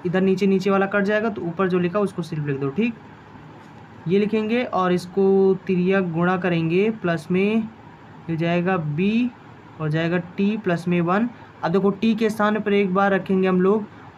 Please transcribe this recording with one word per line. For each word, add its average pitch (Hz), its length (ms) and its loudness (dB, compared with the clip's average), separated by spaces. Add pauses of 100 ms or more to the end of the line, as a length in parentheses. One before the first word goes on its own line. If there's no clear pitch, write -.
इधर 180 160 0
नीचे, 190 260 2
नीचे 190 220 2
वाला 196 180 2
कट 202 160 0
जाएगा 214 260 0
तो 202 120 -8
ऊपर 175 260 -2
जो 180 120 0
लिखा 175 200 0
उसको 196 220 -2
सिर्फ 151 260 -6
लिख 135 120 -4
दो, 139 100 -2
ठीक, 220 240 -2 (1120)
ये 185 120 2
लिखेंगे 220 440 0
और 185 300 0
इसको 190 640 2 (100)
तिर्यक 185 460 0
गुणा 175 240 0
करेंगे, 180 540 0
प्लस 170 400 -4
में 208 300 2 (680)
हो 165 60 -2
जाएगा 175 420 0
B 190 520 0 (500)
और 156 100 -2
जाएगा 165 280 0 (200)
T 202 200 0
प्लस 175 300 -2
में 175 140 2
वन। 196 280 0 (340)
अब 160 80 -2
देखो 196 200 2
टी 226 240 0
के 220 140 0
स्थान 214 300 0
पर 214 140 -2
एक 202 200 2
बार 196 200 2
रखेंगे 190 340 0
हम 185 140 2
लोग 208 240 2 (320)